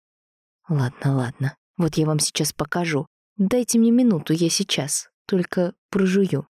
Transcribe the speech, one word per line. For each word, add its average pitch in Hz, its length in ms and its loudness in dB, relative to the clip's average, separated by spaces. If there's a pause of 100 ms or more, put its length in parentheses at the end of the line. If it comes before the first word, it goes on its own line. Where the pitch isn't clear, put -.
(680)
«Ладно, 139 460 -2
ладно, 131 420 -4 (200)
вот 160 180 -2
я 156 100 2
вам 151 140 0
сейчас - 340 -4
покажу. 160 540 -4 (300)
Дайте 233 420 0
мне 233 120 4
минуту, 226 420 2
я 165 160 2
сейчас, - 600 -4 (160)
только 180 480 -2 (160)
прожую». 190 640 0